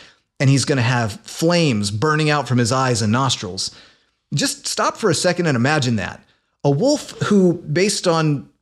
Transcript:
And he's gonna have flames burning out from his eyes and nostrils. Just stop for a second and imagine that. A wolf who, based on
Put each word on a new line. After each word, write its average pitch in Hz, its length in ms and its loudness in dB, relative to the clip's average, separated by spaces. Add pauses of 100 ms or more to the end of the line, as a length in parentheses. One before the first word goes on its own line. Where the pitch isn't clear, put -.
(400)
And 135 100 4
he's 135 160 4
gonna 135 160 0
have 117 420 -2
flames 147 680 0
burning 151 380 0
out 147 180 0
from 127 100 0
his 120 160 2
eyes 127 280 0
and 104 100 0
nostrils. 113 600 -2 (600)
Just - 340 -4
stop - 300 -4
for 214 120 0
a 160 60 2
second 175 300 0
and 143 100 0
imagine 127 400 0
that. 87 300 -6 (400)
A 143 40 4
wolf 233 420 0 (160)
who, 185 260 4 (180)
based 190 340 0
on 156 440 0 (120)